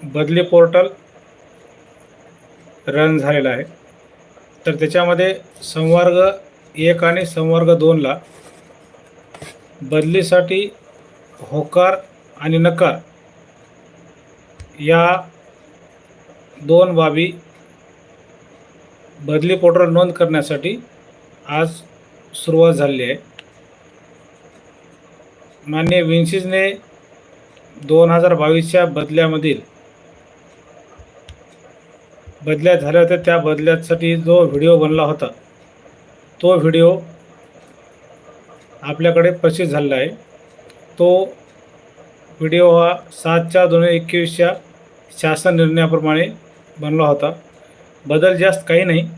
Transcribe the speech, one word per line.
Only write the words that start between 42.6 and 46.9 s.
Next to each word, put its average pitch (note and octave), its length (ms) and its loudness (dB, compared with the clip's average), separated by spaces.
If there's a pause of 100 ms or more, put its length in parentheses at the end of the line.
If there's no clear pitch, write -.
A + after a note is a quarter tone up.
हा E3+ 240 4 (180)
सात E3 400 -4
चार F#3 140 4
दोन E3 160 2
हजार E3+ 120 2
एकवीसच्या E3+ 600 -2 (580)
शासन D#3+ 440 -2
निर्णयाप्रमाणे D#3+ 720 0 (500)
बनला D3+ 280 -2